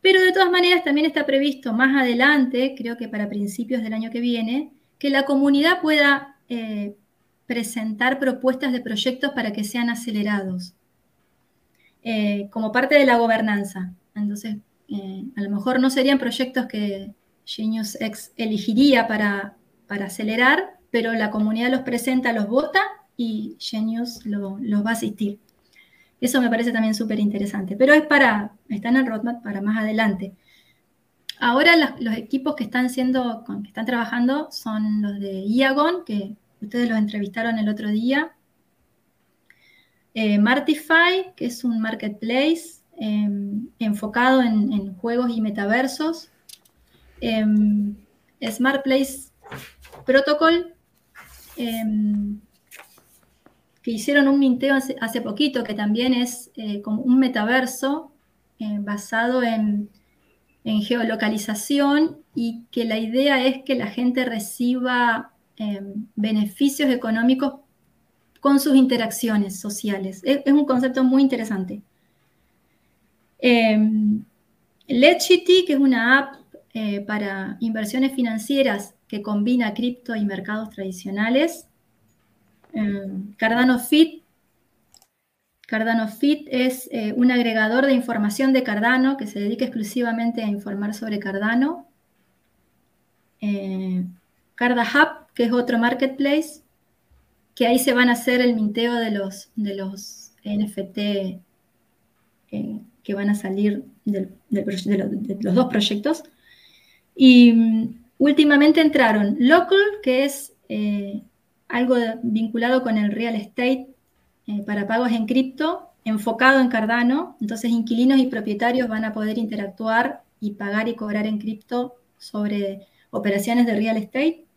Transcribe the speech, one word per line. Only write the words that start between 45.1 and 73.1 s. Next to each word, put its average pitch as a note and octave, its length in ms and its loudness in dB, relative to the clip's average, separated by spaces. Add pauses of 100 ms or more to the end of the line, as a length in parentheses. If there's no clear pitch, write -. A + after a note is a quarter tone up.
y A3 60 -2
metaversos, A#3+ 880 -2 (880)
em, G#3+ 760 2 (440)
Smart C4 420 0
Place C4+ 480 -2 (760)
Protocol, D4+ 640 2 (840)
em, G#3+ 840 -2 (1400)
que - 80 -6
hicieron C#4 380 2
un C#4 100 4
minteo C4+ 360 2
hace, C4 280 -2
hace A3+ 180 -4
poquito, A#3 420 -2
que G#3+ 120 -6
también G#3+ 400 0
es, B3 420 -4
eh, G#3 240 -8
como G#3+ 220 -4
un B3+ 160 4
metaverso, B3+ 920 0 (480)
eh, G#3 220 -6
basado A3+ 600 -2
en, G#3+ 480 0 (720)
en G#3+ 180 -2
geolocalización A3+ 1400 0 (180)
y A#3 360 -4
que A#3 160 -2
la A3 100 -2
idea B3+ 480 2
es C4 180 0
que C4+ 120 -2
la A3 140 -4
gente B3 360 -2
reciba, A#3+ 1080 -2 (240)
em, G3+ 500 -8 (100)
beneficios G#3+ 720 0
económicos B3 720 0 (800)
con C#4 180 4
sus C#4 160 2
interacciones A3+ 840 2
sociales. G3 640 -6
Es, C#4 200 2
es C#4 80 4
un D4 120 6
concepto C4 400 0
muy C4 180 6
interesante. G#3+ 600 -2 (1600)